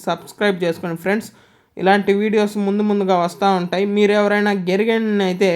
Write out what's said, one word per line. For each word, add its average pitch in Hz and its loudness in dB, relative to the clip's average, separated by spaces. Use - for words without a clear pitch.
సబ్స్క్రైబ్ 190 -4
చేసుకోండి 165 -6
ఫ్రెండ్స్. 214 -4
ఇలాంటి 196 2
వీడియోస్ 208 0
ముందు 202 0
ముందుగా 196 2
వస్తూ 175 -2
ఉంటాయి. 175 -2
మీరు 208 4
ఎవరైనా 208 2
గెరిగేని 214 0
అయితే 185 0